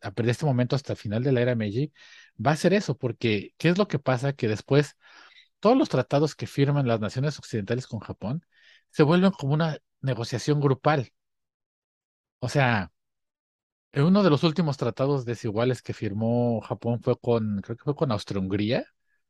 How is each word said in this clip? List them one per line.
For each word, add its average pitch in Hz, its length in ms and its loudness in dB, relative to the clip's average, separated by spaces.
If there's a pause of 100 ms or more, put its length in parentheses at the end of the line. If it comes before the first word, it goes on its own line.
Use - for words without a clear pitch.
a 104 100 -10
partir 110 140 -4
de 120 60 2
este 120 140 -4
momento 123 300 0
hasta - 180 -4
el 101 40 -8
final 107 260 -4
de 139 80 2
la 123 100 4
era 123 140 2
Meiji, 113 360 -2 (520)
va 135 80 4
a 156 40 4
ser 175 180 2
eso, 202 240 0
porque 107 600 -2
¿qué 156 120 2
es 175 80 2
lo 208 100 2
que - 120 -2
pasa? 131 340 -2
Que 127 140 -2
después 135 480 2 (640)
todos 240 180 6
los 294 120 2
tratados 143 460 0
que - 120 -8
firman 139 400 2
las 113 140 2
naciones 131 380 -4
occidentales 117 480 -4
con 113 140 -8
Japón 117 440 -8 (460)
se - 120 -8
vuelven 180 280 2
como 139 240 -4
una 156 240 -4 (220)
negociación 131 600 -2
grupal. 143 500 0 (1300)
O 123 80 -4
sea, 117 420 2 (1000)
en 139 120 0
uno 190 200 6
de 185 80 6
los 143 120 4
últimos 160 340 2
tratados 135 480 -2
desiguales 117 580 -2
que - 100 -8
firmó 113 680 -2
Japón 120 420 -6
fue 123 160 0
con, 110 420 0
creo 117 160 -10
que - 60 -20
fue 147 120 -2
con 135 160 -2
Austria-Hungría, 104 760 -2 (440)